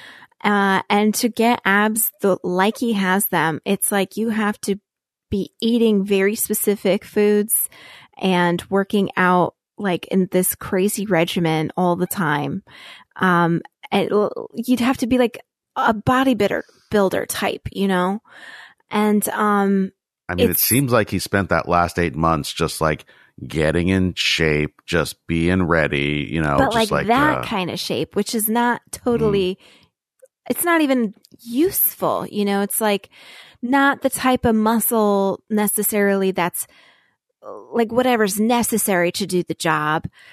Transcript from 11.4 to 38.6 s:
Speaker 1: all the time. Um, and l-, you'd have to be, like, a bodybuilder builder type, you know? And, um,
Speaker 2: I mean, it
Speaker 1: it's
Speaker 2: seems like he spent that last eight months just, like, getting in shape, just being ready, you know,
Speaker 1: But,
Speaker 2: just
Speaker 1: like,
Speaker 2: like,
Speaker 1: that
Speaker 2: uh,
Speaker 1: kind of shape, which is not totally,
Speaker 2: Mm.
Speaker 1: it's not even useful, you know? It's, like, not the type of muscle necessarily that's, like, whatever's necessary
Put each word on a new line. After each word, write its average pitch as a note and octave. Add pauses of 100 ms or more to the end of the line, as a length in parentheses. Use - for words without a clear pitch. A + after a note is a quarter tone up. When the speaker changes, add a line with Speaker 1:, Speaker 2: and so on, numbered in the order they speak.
Speaker 1:
all F3+
the F3
time. D3 (540)
Um, F3 (300)
and G3
l-, -
you'd A#3+
have B3
to A#3+
be, B3
like, A#3+ (360)
a -
bodybuilder A3 (300)
builder G3
type, -
you G3
know? F#3+ (680)
And, G#3
um, G3+ (380)
Speaker 2:
I F2+
mean, F#2
it F2+
Speaker 1:
it's F2
Speaker 2:
seems B2
like A2
he F#2+
spent G2
that E2+
last F2
eight E2+
months D#2+
just, -
like, D#2 (400)
getting D#2
in F#2
shape, D2+
just -
being E2+
ready, D2
you D#2
know, D2
Speaker 1:
But, -
Speaker 2:
just -
Speaker 1:
like, A3+
Speaker 2:
like, -
Speaker 1:
that C4+
Speaker 2:
uh, B1
Speaker 1:
kind F#3
of -
shape, D#3
which -
is G#3+
not A#3+ (100)
totally, G3+
Speaker 2:
Mm. - (840)
Speaker 1:
it's -
not E4+
even B3+ (280)
useful, A#3
you G#3
know? G3+
It's, G3+
like, G#3 (520)
not C#4
the C4+
type B3+
of A3+
muscle G#3+
necessarily G3+
that's, F3+ (1080)
like, A3+
whatever's A3+
necessary G#3